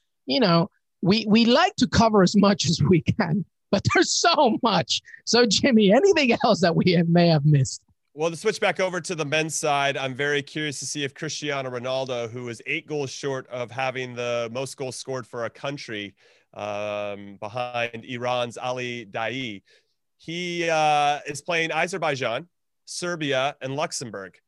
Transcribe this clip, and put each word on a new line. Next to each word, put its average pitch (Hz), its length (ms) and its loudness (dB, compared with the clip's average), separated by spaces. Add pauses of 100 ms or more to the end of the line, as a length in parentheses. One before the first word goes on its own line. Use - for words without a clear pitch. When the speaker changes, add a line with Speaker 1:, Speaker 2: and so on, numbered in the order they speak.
(260)
Speaker 1:
you 269 160 0
know, 170 300 4 (320)
we, 214 260 2
we 226 160 6
like 302 320 4
to 233 100 2
cover 214 360 6
as 175 120 4
much 202 320 4
<laughs> - 40 0
as 160 120 0
we 170 200 4
can, 175 420 0 (260)
but 202 120 0 (100)
there's - 180 2
so 311 520 2
much. 202 400 0 (240)
So, 240 180 4
Jimmy, 220 480 6
anything 294 500 6
else 190 200 4
that 165 120 4
we 185 180 4
have, 170 180 4
may 170 180 6
have 151 160 2
missed? 143 380 2 (320)
Speaker 2:
Well, 160 160 -2
to 165 60 -8
switch 214 220 -2
back 196 220 0
over 180 220 -2
to 185 120 -6
the 151 120 -4
men's 156 280 -2
side, 143 440 0
I'm 135 160 -4
very 143 280 0
curious 151 360 -6
to 135 80 -10
see 147 180 -6
if 135 80 -6
Cristiano 143 560 -6
Ronaldo, 123 640 -4
who 123 180 -10
is 113 180 -10
eight 151 200 -6
goals 147 240 -6
short 135 380 -8
of 120 220 -8
having 127 440 -6
the 120 360 -6
most 135 280 -8
goals 131 180 -10
scored 131 300 -10
for 120 180 -8
a 110 60 -6
country, 113 640 -10 (400)
um, 101 840 -8
behind 117 680 -8
Iran's 123 500 -4
Ali 123 540 -6
Daei, 113 500 -6 (560)
he, 170 540 -6
uh, 147 560 2
is 147 160 -10
playing 165 280 -2
Azerbaijan, 156 800 -2 (360)
Serbia, 147 800 -4
and 135 120 -6
Luxembourg. 113 640 -8 (120)